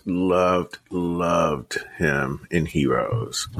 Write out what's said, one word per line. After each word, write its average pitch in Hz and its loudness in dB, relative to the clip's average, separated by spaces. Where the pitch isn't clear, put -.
loved, 90 2
loved 85 0
him 69 0
in 82 0
Heroes. - -2